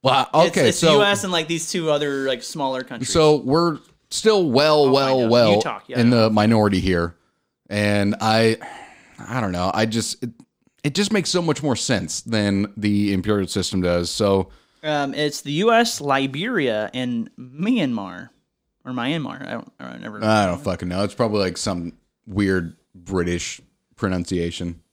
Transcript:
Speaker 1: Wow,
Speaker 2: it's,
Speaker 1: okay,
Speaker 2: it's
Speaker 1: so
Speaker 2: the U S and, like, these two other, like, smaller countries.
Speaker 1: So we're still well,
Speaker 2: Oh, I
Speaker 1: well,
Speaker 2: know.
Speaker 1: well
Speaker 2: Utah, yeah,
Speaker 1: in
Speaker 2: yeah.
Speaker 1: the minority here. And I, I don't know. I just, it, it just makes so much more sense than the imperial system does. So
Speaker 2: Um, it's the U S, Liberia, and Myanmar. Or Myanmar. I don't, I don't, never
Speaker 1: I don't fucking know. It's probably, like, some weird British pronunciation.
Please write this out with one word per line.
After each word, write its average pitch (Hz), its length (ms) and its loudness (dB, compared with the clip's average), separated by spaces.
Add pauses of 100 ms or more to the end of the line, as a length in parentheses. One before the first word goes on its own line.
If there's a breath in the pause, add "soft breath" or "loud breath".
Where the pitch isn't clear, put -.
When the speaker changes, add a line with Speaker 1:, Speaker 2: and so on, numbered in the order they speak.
Speaker 1:
Wow, 135 320 2
Speaker 2:
it's, 165 160 4
Speaker 1:
okay, 151 200 2
Speaker 2:
it's - 80 -4
Speaker 1:
so 170 80 2
Speaker 2:
the 156 120 6
U - 60 6
S 202 200 0
and, 185 80 -4
like, 165 160 -2
these 160 220 -4
two 160 200 -2
other, 143 360 0
like, 127 160 -4
smaller 135 400 -6
countries. 127 300 -8
Speaker 1:
So 156 240 6
we're 156 420 0 (320)
still 196 400 2
well, 147 340 4
Speaker 2:
Oh, 135 40 4
I 131 40 4
Speaker 1:
well, 135 280 2
Speaker 2:
know. 117 80 2
Speaker 1:
well 113 280 6
Speaker 2:
Utah, 107 300 -2
yeah, 127 140 -4
Speaker 1:
in 117 100 6
Speaker 2:
yeah. 123 120 4
Speaker 1:
the 110 80 4
minority 107 500 4
here. 85 340 0 (540)
And 104 520 0
I, 113 360 2 (600 loud breath)
I 123 220 -8
don't 98 120 -2
know. 90 220 -2
I 110 120 2
just, 113 360 -4
it, 120 80 -8 (520)
it 147 120 -4
just 202 180 -2
makes 196 160 0
so 180 140 0
much 156 200 -2
more 139 140 0
sense 92 460 -4
than 104 540 -2
the 101 360 0
imperial 98 340 0
system 95 360 -4
does. 87 280 0
So 98 380 0 (340 soft breath)
Speaker 2:
Um, 147 300 -4
it's 147 300 -4
the 143 100 -6
U 208 200 2
S, 226 280 2
Liberia, 139 960 -2
and 123 340 -4 (100)
Myanmar. 127 920 -4 (560)
Or 127 60 -10
Myanmar. 131 540 -6
I - 60 -12
don't, - 260 -12
I 123 120 -14
don't, 120 100 -16
never 104 240 -10
Speaker 1:
I 107 220 4
don't 92 160 -4
fucking 90 260 -4
know. 92 160 -2
It's 101 100 -6
probably, 107 260 0
like, 92 180 -2
some 87 340 -6 (340)
weird 95 500 0 (180)
British 87 680 -4 (360)
pronunciation. 87 840 -4 (120)